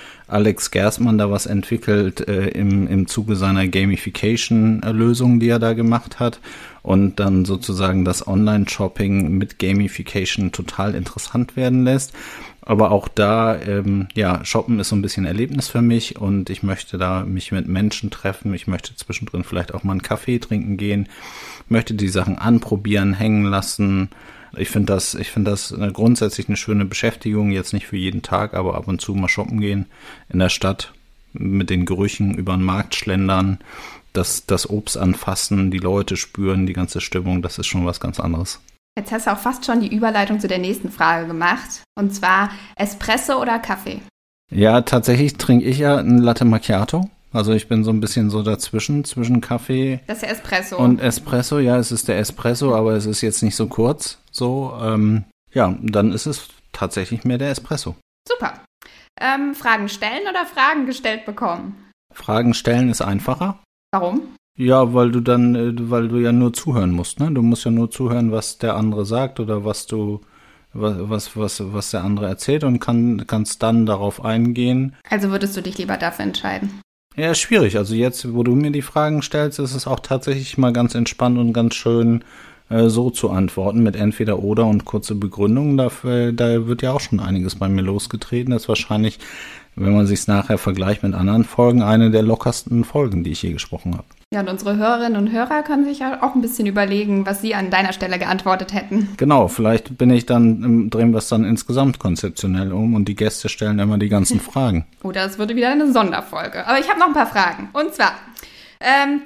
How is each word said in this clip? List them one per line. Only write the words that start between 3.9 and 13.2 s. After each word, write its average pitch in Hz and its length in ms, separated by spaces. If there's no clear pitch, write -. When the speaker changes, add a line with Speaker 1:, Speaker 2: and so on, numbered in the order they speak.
Speaker 1:
die 117 80
er 117 100
da 113 140
gemacht 117 480
hat 120 180
und 95 360
dann 95 280
sozusagen 95 580
das 90 220
Online-Shopping 98 1040
mit 95 280
Gamification 98 920
total 98 420
interessant - 640
werden 127 260
lässt. 131 300
Aber 104 320
auch 101 160
da, 110 520